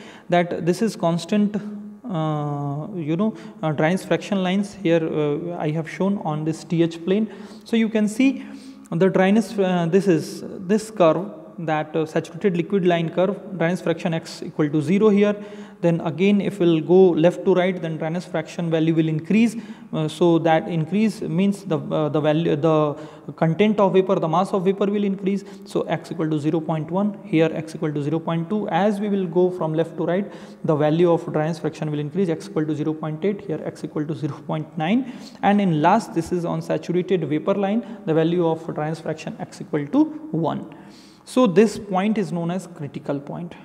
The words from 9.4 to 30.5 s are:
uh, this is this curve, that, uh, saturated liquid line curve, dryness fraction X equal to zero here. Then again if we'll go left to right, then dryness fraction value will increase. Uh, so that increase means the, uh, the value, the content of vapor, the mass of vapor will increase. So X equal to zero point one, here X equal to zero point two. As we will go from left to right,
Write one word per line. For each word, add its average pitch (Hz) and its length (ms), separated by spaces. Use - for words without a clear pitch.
uh, 180 320
this 190 160
is 160 360
this 214 240
curve, 170 400
that, 156 380
uh, 156 100
saturated 170 500
liquid 175 300
line 170 240
curve, 190 260
dryness 170 240
fraction 170 320
X - 280
equal 156 280
to 156 100
zero 185 280
here. 202 280
Then 170 200
again 190 400
if 175 180
we'll 170 220
go 180 300
left 165 340
to 190 100
right, 180 260
then 160 180
dryness 165 260
fraction 165 440
value 160 260
will 160 140
increase. 202 460
Uh, 156 160
so 170 320
that 160 280
increase 180 520
means 185 440
the, 156 140
uh, 151 300
the 147 120
value, 156 360
the 151 400
content 196 420
of 196 140
vapor, 190 260
the 165 80
mass 175 260
of 190 120
vapor 196 220
will 202 180
increase. 196 400
So - 160
X - 280
equal 165 200
to 156 100
zero 156 200
point 160 300
one, 196 340
here 160 280
X 170 240
equal 156 160
to 147 100
zero 151 160
point 165 320
two. 214 200
As 196 280
we 214 100
will 196 180
go 180 240
from 160 220
left 160 260
to 170 60
right, 185 280